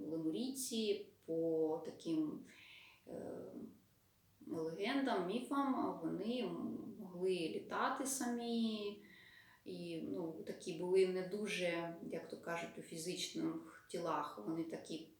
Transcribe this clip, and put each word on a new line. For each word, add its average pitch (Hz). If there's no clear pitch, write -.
Лемурійці, 202
по 160
таким, 156
е, -
легендам, 202
міфам, 262
вони 190
м-, 175
могли 185
літати 202
самі, 233
і, 170
ну, 165
такі -
були 180
не 185
дуже, 175
як -
то -
кажуть, 170
у 165
фізичних 165
тілах. 160
Вони 165
такі, 160